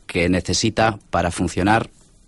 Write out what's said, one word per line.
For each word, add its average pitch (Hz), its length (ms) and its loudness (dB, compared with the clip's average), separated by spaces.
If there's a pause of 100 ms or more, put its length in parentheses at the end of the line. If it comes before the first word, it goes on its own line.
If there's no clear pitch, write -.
que 87 220 0
necesita, 101 720 0 (100)
para 87 220 0
funcionar, 95 580 0 (380)